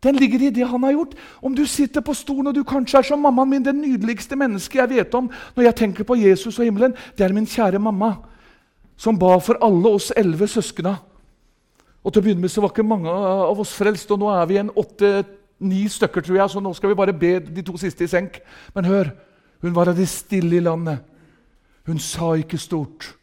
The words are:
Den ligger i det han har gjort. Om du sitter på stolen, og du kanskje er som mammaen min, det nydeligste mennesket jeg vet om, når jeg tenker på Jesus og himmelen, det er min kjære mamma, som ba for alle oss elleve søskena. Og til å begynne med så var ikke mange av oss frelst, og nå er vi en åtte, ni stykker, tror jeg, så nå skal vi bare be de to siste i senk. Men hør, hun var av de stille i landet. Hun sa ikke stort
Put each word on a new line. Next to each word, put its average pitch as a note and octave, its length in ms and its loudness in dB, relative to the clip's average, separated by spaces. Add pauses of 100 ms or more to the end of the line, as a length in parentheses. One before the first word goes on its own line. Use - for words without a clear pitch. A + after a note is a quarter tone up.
Den C#4 160 4
ligger B3+ 260 2
i C#4 80 2
det B3 140 0
han B3 180 -2
har C#4 80 4
gjort. D#4+ 220 -4 (260)
Om C4+ 160 -4
du D4 80 2
sitter C#4+ 380 -2
på D4 100 -2
stolen, C#4 360 -4
og C4 40 -2
du C#4+ 120 0
kanskje C4+ 340 2
er - 80 2
som D4 160 0
mammaen C4+ 260 4
min, C#4 140 0
det C4+ 100 0
nydeligste C4 640 -2
mennesket B3+ 440 -2
jeg B3 100 0
vet A#3 260 0
om, B3+ 120 -4 (260)
når A#3+ 120 6
jeg A#3 120 2
tenker G#3 260 -2
på B3 140 2
Jesus G3 400 2
og A#3+ 80 2
himmelen, A#3 260 2 (240)
det G3 80 2
er F#3+ 80 0
min G#3+ 140 -2
kjære G3 340 0
mamma, G#3+ 300 0 (880)
som A3 200 0
ba F3+ 140 6 (100)
for A#3 220 2
alle G#3 340 4
oss - 200 -6
elleve F#3 320 2
søskena. F#3 480 -4 (1040)
Og G3 80 -4
til G#3+ 100 4
å G3+ 60 2
begynne F3+ 160 0
med F3+ 80 -2
så G#3+ 100 -2
var G3+ 80 2
ikke G#3+ 160 0
mange F#3+ 240 -2
av F#3+ 480 0
oss G#3 160 -6
frelst, G3+ 400 -2
og G3+ 80 -2
nå G#3 80 0
er F#3 200 2
vi G3 100 2
en G#3 180 -6
åtte, G3+ 480 0 (320)
ni F#3+ 320 -2
stykker, - 320 -2
tror F3+ 220 0
jeg, G3 80 -4
så G3 100 -6
nå G3 160 -6
skal G3+ 140 0
vi G3+ 80 0
bare F#3+ 180 0
be F3 240 2
de D#3+ 240 -12
to F#3 140 -10
siste F3 260 -4
i - 40 -6
senk. F3+ 280 -4 (380)
Men F#3+ 100 -2
hør, F#3+ 240 2 (540)
hun F3 100 -2
var F3 160 4
av F3 80 0
de F#3 80 2
stille F3 540 0
i - 20 -2
landet. E3 400 -4 (840)
Hun E3 100 -4
sa E3 380 -4
ikke D#3+ 240 -4
stort - 640 -10